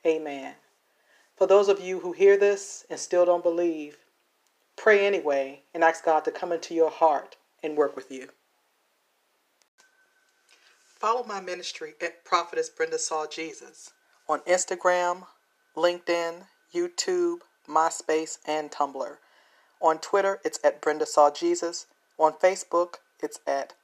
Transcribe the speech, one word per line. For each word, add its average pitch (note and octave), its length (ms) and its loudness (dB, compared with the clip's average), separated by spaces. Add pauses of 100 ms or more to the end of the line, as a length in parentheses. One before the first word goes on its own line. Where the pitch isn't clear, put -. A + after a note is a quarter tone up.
Amen. D3 520 -4 (800)
For F#3+ 80 4
those G3 240 6
of G3 100 2
you F#3 200 -6
who E3+ 140 -8
hear G3 220 6
this G3+ 540 0
and D3+ 100 -10
still F3 240 2
don't F3 200 2
believe, E3 540 -2 (800)
pray G3+ 300 4
anyway C#3+ 560 -2 (140)
and E3+ 80 2
ask D#3+ 200 2
God D#3 220 2
to D#3+ 60 -2
come F3 200 -8
into E3 220 -6
your D#3+ 160 2
heart D3+ 460 0 (260)
and D3+ 160 -6
work C#3+ 180 0
with C3+ 160 -14
you. C3 180 -16 (2750)
Follow A#3 260 -2
my G#3 160 -8
ministry F3+ 600 -10
at E3+ 240 -10
Prophetess E3 440 -2
Brenda D#3+ 280 -4
Saw D#3 300 -4
Jesus - 640 -14 (360)
on D3+ 140 0
Instagram, F3+ 840 0 (500)
LinkedIn, E3+ 680 0 (280)
YouTube, F3 680 -2 (260)
MySpace, D#3+ 800 -2
and D3+ 240 -4
Tumblr. C3+ 460 -6 (640)
On D#3+ 180 2
Twitter, G3 440 0
it's - 200 -6
at C#3+ 180 2
Brenda D3+ 240 -2
Saw D3 240 6
Jesus. E3+ 560 -4 (320)
On D#3 160 2
Facebook, F3 640 0 (260)
it's - 240 -10
at C#3 280 -4 (100)